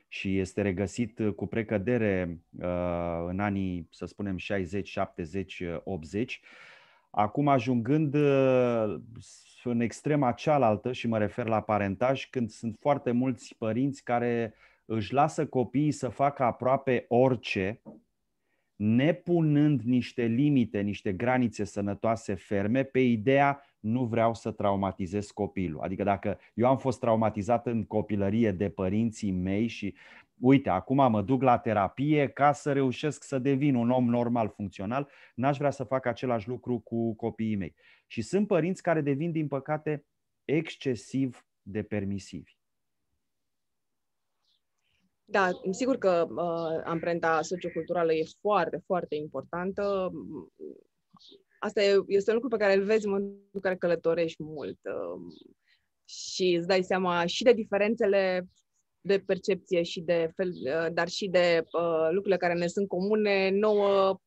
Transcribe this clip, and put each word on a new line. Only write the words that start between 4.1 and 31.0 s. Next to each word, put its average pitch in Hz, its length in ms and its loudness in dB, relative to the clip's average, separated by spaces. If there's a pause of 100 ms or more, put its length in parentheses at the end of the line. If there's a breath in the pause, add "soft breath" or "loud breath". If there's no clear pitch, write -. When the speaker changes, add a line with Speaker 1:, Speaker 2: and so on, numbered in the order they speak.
Speaker 1:
șaizeci, 95 520 -4
șaptezeci, 92 720 -8
uh, 85 240 -6
optzeci. 92 560 -6 (680 loud breath)
Acum, 107 380 0
ajungând, 131 640 2
uh, 127 840 2 (640)
în 120 160 0
extrema 131 520 0
cealaltă, 127 600 2
și 120 160 -4
mă 113 100 0
refer 107 280 -2
la 110 140 2
parentaj, 104 720 0
când 117 200 -4
sunt 110 300 -8
foarte 143 300 0
mulți 123 480 -2
părinți 123 460 -2
care 120 500 -2 (300 soft breath)
își 107 280 -4
lasă 147 340 2
copiii 135 440 0
să 131 180 -4
facă 139 340 0
aproape 127 640 0
orice, 117 720 2 (960)
nepunând 151 1040 2
niște 120 440 -2
limite, 120 560 2
niște 101 320 -4
granițe 117 520 0
sănătoase 101 720 -4
ferme, 107 500 -2
pe - 140 -2
ideea: 135 640 2 (180 loud breath)
„Nu 117 240 0
vreau 113 300 2
să 110 160 -6
traumatizez 98 800 -2
copilul.” 92 500 -4
Adică, 92 220 -4
dacă 98 360 0 (160 soft breath)
eu 113 120 2
am 131 120 4
fost 127 220 -2
traumatizat 113 640 2
în 113 180 -2
copilărie 107 680 0
de 95 160 -2
părinții 104 640 -2
mei 95 360 -2
și, 104 280 -8 (460 loud breath)
uite, 131 280 6
acum 123 420 2